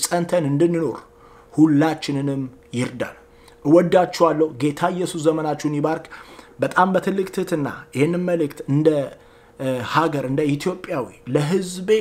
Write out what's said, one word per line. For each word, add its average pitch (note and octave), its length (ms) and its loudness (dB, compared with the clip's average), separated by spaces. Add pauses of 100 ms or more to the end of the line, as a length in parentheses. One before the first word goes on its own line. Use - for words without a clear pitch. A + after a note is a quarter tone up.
ጸንተን F3 460 0
እንድንኖር D#3+ 520 0 (560)
ሁላችንንም D3 880 2 (300)
ይርዳል። B2 440 -6 (480)
እወዳችኋለሁ። E3+ 840 4 (100)
ጌታ C#3+ 240 -2 (100)
ኢየሱስ F3 320 -6
ዘመናችሁን D3+ 520 -2
ይባርክ። D#3 320 -2 (540)
በጣም D#3+ 300 2
በትልቅ F#3+ 380 0
ትህትና E3 400 -4 (220)
ይህንን E3+ 320 0
መልእክት E3 360 -2 (100)
እንደ፣ D3 200 4 (720)
እ፣ C3+ 80 -6 (180)
ሀገር፣ D3+ 380 0
እንደ C3+ 200 -2
ኢትዮጵያዊ D3 640 -4 (200)
ለሕዝቤ F3+ 640 -2 (120)